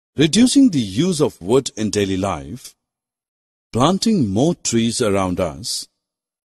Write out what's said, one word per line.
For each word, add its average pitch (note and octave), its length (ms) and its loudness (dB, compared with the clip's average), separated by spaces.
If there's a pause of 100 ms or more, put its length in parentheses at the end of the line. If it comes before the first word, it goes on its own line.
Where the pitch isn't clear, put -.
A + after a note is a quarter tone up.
(160)
reducing B3 540 4
the D#3+ 100 -2
use C3 400 -2
of C3+ 220 -2
wood A#2+ 340 0
in G#2+ 140 -4
daily G2 280 -2
life, F2+ 580 -8 (1000)
planting E3+ 560 0
more B2+ 240 2
trees A#2 480 -2
around G2 380 0
us, E2+ 480 -8 (640)